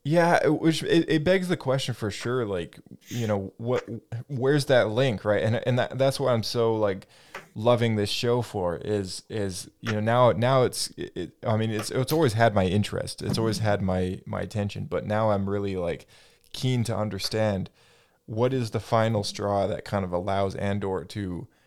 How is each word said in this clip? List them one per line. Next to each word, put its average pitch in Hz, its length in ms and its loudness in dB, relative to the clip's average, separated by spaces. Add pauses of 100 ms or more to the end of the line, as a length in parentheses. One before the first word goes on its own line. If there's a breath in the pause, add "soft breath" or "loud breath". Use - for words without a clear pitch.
Yeah, 170 380 4
it, 151 160 2
which, 160 220 2
it, 165 260 2
it 156 160 2
begs 180 240 2
the 175 80 0
question 131 380 -2
for 107 160 -4
sure, 120 340 -2
like, 92 340 -4 (300)
you 120 180 -4
know, 101 300 -2
what, 120 320 -2 (400)
where's 139 380 2
that 117 240 4
link, 117 340 0
right? 104 180 2
And, 110 240 0
and 123 120 2
that, 120 180 -2
that's 135 240 2
why 131 140 2
I'm 113 80 0
so, 113 320 0
like, 101 320 0 (480 loud breath)
loving 113 420 4
this 104 140 0
show 120 320 0
for 90 340 -2
is, 101 540 -4
is, 98 400 -6 (100)
you 113 120 -4
know, 107 80 -2
now, 117 320 6
now 127 320 4
it's, - 240 -2 (100)
it, - 180 -10
it, 87 140 -6 (160)
I 110 100 2
mean, 110 140 0
it's, 104 200 -4
it's 127 220 -2
always 156 220 4
had 117 200 4
my 95 120 4
interest. - 560 -2
It's 104 160 -2
always 110 220 0
had 104 200 2
my, 92 460 -2
my 101 160 -4
attention, 101 420 -4
but - 220 -4
now 107 240 2
I'm 98 180 0
really, 98 280 -2
like, 85 300 -4 (460 soft breath)
keen 127 320 0
to 107 100 -2
understand 104 760 -2 (560 soft breath)
what 123 260 0
is 120 200 -2
the 113 80 -2
final 110 440 2
straw 101 440 0
that - 180 -6
kind 101 180 -2
of 87 80 -6
allows 98 440 -2
Andor 98 480 -2
to 92 420 -8 (200 soft breath)